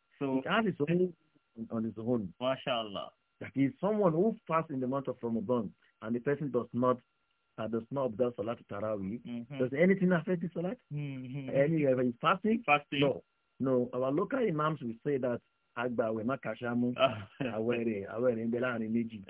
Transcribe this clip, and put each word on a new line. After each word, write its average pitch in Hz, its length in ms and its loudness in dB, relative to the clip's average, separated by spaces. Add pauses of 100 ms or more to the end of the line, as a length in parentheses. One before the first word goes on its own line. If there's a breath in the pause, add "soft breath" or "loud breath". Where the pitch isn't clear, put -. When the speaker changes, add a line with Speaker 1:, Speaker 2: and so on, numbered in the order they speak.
(200)
Speaker 1:
So 135 200 0
Speaker 2:
it 131 80 -6
has 220 200 2
its 170 140 -2
own 175 320 2 (580)
on 113 140 -2
its 110 120 -6
own. 110 340 -2 (100)
Speaker 1:
MashaAllah. 117 680 -2 (320)
Speaker 2:
That 104 140 -10
is, 135 160 2 (100)
someone 202 320 4
who 214 240 2 (100)
fasts 160 240 0
in 131 80 -2
the 127 80 -2
month 135 200 -2
of 127 140 -4
Ramadan 113 500 0 (300 soft breath)
and 113 140 -4
the 120 40 -2
person 143 320 -2
does 120 220 0
not, 123 240 2 (600)
uh, 113 100 -4
does 113 240 -2
not 113 140 0
observe 123 300 0
Salat 113 220 -4 (140)
Tarawih, 104 560 -4
Speaker 1:
Mm-hmm. 120 320 -8
Speaker 2:
does 127 200 0
anything 185 320 4
affect 175 300 0
the 175 120 -2
Salat? 180 240 -4 (160)
Speaker 1:
Mm-hmm. 135 600 -8
Speaker 2:
Anyway, 143 380 4
when 127 140 2
he's 120 140 -2
fasting? 190 440 2
Speaker 1:
Fasting. 147 360 4
Speaker 2:
No. 139 220 2 (360)
No. 127 340 2
Our 127 180 0
local 190 280 0
imams 156 420 0
will 113 120 -6 (120)
say 143 120 2
that, 120 220 0 (380)
"Agba 117 360 0
we 110 100 -4
ma 131 140 0
kashamu, 120 580 -2
Speaker 1:
<laughs> - 20 -12
Ah. 110 300 2 (300)
Speaker 2:
awere, 113 580 0
awere, 120 300 2
ń 113 60 -2
bẹ 117 100 0
láàrin 113 300 -2
méjì." 113 380 -2